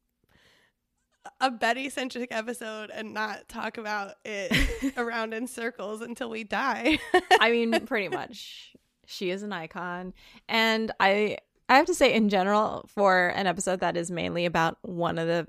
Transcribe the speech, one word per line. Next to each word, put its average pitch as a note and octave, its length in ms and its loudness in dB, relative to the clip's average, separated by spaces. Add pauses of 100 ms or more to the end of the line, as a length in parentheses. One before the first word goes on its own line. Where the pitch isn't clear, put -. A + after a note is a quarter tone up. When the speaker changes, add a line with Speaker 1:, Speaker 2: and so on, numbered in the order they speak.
(1400)
Speaker 1:
a C4 100 2
Betty-centric B3 800 -4
episode A3 600 -8
and A3 220 -10
not G#3+ 360 -6
talk A3 280 -8
about G#3 360 -6 (120)
it G3+ 280 -4 (400)
Speaker 2:
<laughs> - 40 -10
Speaker 1:
around A3+ 360 -4
in A3+ 140 -6
circles A3+ 540 -8
until A#3 280 -10
we A3 140 -8
die. A#3+ 540 0 (220)
<laughs> F#4 200 6
Speaker 2:
I A3+ 120 6
mean, A#3 340 2
pretty G#3 240 -2
much. - 680 -12 (300)
She - 240 -6
is G3 140 -4
an G#3 100 -8
icon. F3 600 -10 (360)
And A3 500 2
I, G3+ 380 2 (320)
I B3+ 80 8
have D#4+ 100 8
to F4+ 60 2
say, C4+ 200 6
in G#3+ 160 4
general, G3+ 580 2
for F#3 420 6
an G3 180 -2
episode F3+ 340 0
that E3+ 160 0
is E3+ 120 -4
mainly F3 360 -2
about E3 360 2
one E3+ 360 -2
of E3 100 -2
the E3+ 220 0